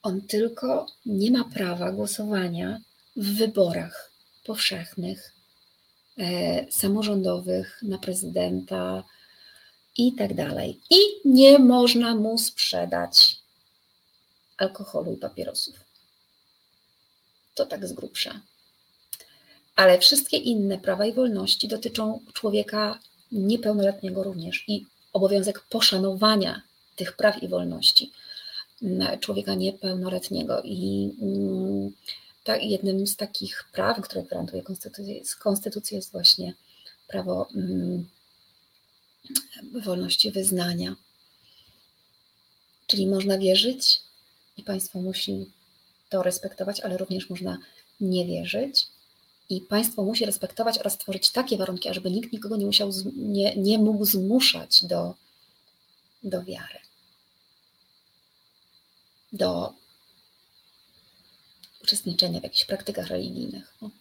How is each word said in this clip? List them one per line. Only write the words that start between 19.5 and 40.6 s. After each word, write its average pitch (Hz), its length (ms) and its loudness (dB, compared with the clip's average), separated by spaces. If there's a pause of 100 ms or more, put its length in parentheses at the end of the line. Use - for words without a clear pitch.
Ale 185 220 10
wszystkie 277 380 4
inne 208 420 0
prawa 190 280 0
i 226 60 0
wolności 214 560 0
dotyczą 220 520 -4 (120)
człowieka 208 680 -2 (340)
niepełnoletniego 196 880 0
również 180 460 -6
i 208 180 -4 (260)
obowiązek 196 480 2
poszanowania 196 1000 2 (340)
tych - 200 -8
praw - 260 2
i 185 60 -8
wolności, 175 640 0 (680)
mm, 185 380 -2
człowieka 196 340 -2
niepełnoletniego. 185 1080 -4
I, 196 480 -2 (120)
mm, 196 680 -2 (520)
ta-, 220 120 0
jednym 196 500 -2
z 196 100 -4
takich - 560 -10
praw, 101 280 -2
które - 220 -8
gwarantuje 170 400 -8
konstytucja, 196 520 -12 (240)
konstytucja, 208 580 -4
jest - 160 -10
właśnie 180 420 0 (540)
prawo, 185 480 -4
mm, 180 520 -2 (1500)
wolności 185 680 -4
wyznania. 180 640 -4 (1900)